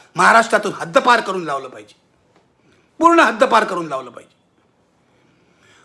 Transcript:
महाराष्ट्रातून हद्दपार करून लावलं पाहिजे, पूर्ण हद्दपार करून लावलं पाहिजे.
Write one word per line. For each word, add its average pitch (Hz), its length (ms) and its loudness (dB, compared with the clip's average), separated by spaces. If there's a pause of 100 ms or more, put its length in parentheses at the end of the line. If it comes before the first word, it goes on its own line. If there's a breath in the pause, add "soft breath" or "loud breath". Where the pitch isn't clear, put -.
(160 loud breath)
महाराष्ट्रातून 208 640 2
हद्दपार 240 400 0
करून 190 240 -8
लावलं 135 240 -8
पाहिजे, 110 260 -20 (1040)
पूर्ण 330 220 4
हद्दपार 220 440 2
करून 175 220 -8
लावलं 131 240 -10
पाहिजे. - 300 -20 (1400 soft breath)